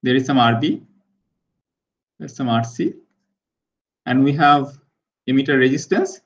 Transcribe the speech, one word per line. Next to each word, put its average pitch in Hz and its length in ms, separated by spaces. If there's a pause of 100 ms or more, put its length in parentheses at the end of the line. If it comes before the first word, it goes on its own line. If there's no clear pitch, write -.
There 127 120
is 131 120
some 139 120
R 117 220
B, 156 220 (1400)
there's - 180
some 127 140
R 117 120
C, 170 300 (1120)
and 131 180
we 143 120
have 143 420 (540)
emitter 135 280
resistance. 131 680